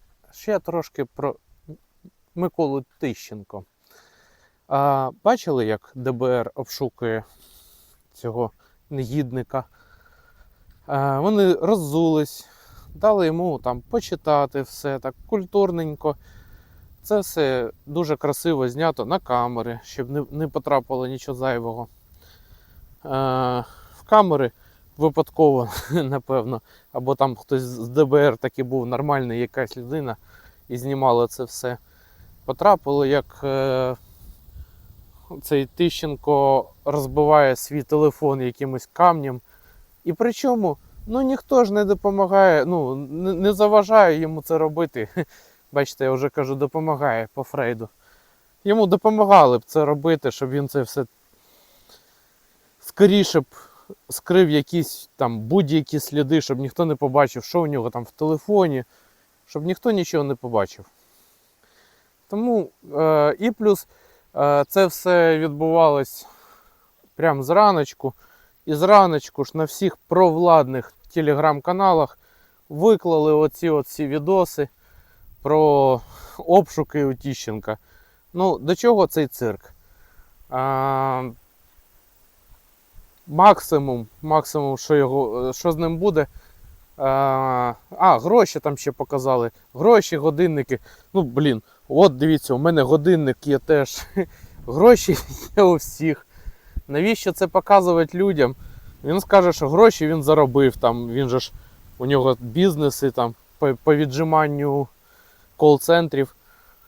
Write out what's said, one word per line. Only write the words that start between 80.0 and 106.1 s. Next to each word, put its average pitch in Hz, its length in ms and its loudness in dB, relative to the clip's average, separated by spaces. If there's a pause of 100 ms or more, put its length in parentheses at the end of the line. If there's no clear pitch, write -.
А, 131 800 -2 (2000)
максимум, 143 800 2 (140)
максимум, 151 560 -2
що - 180 0
його, 131 580 0
що - 180 -4
з 156 60 -4
ним 165 200 -4
буде. 165 300 0 (720)
А, 131 760 0 (240)
а, 170 220 6
гроші 175 400 2
там 143 180 -4
ще - 140 -6
показали. 131 600 -2 (220)
Гроші, 190 440 2
годинники. 147 640 -2 (340)
Ну, 196 80 0
блін, 127 400 0 (260)
от 139 300 6
дивіться, 147 360 0
у 123 40 0
мене 156 240 2
годинник 147 640 2
є 139 120 2
теж. - 460 -2 (300)
<laughs> - 320 -20
Гроші 185 500 4 (400)
є 202 60 6
у 180 120 6
всіх. - 520 -4 (600)
Навіщо 185 440 -2
це 185 160 -2
показувати 180 720 2
людям? 147 380 2 (480)
Він 160 160 -2
скаже, 180 340 4
що 143 160 -2
гроші 180 380 4
він 156 160 -2
заробив, 139 540 4
там, 120 320 -2
він 127 200 -4
же 127 100 0
ж, - 120 -10 (460)
у 127 80 -8
нього 131 340 2
бізнеси 143 720 0
там, 120 240 -4 (240)
по, 139 240 0
по 156 120 4
віджиманню 147 920 -2 (720)
кол-центрів. 151 800 2 (520)